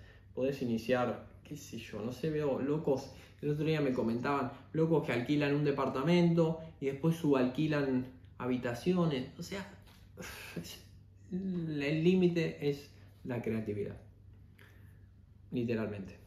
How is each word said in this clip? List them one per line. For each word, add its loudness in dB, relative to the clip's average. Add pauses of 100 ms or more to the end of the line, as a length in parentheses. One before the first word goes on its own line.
(340)
podés -2
iniciar, -2 (160)
qué -12
sé -14
yo, -10
no -6
sé, -4
veo 0
locos, 0 (300)
el -2
otro 0
día 2
me 2
comentaban, 0 (200)
locos 2
que -2
alquilan 2
un 2
departamento 4 (180)
y -4
después 0
subalquilan 2 (320)
habitaciones, 0
o -10
sea, -8 (480)
<sighs> -16
el -2
límite 4
es -4 (360)
la -4
creatividad, -4 (1500)
literalmente. -4